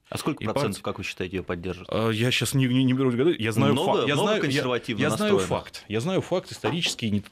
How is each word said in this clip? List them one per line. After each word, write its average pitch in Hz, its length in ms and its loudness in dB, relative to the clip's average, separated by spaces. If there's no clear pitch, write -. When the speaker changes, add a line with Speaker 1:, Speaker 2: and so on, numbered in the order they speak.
Speaker 1:
А - 80 -4
сколько - 260 -4
Speaker 2:
И - 20 -2
Speaker 1:
процентов, 107 360 -2
Speaker 2:
партии - 0 -
Speaker 1:
как 104 160 -4
вы 98 60 -8
считаете, 92 320 -6
ее 90 60 -2
поддержат? 90 480 -6
Speaker 2:
А, 110 200 0
я 113 200 0
щас - 220 0
не, 131 140 4
не, 127 180 4
не 127 80 4
берусь 131 220 2
гадать. 139 260 2
Я 110 120 0
знаю 110 200 4
Speaker 1:
Много, 170 300 2
Speaker 2:
фа-, 113 40 2
я 143 80 2
Speaker 1:
много 165 80 2
Speaker 2:
знаю, 214 140 2
я, 196 60 0
Speaker 1:
консервативно 127 600 0
Speaker 2:
я 147 80 2
знаю 214 220 0
Speaker 1:
настроенных? 95 160 2
Speaker 2:
факт. - 400 -6
Я 107 120 -2
знаю 175 200 0
факт - 320 -4
исторический, 117 580 -4
не, 101 220 0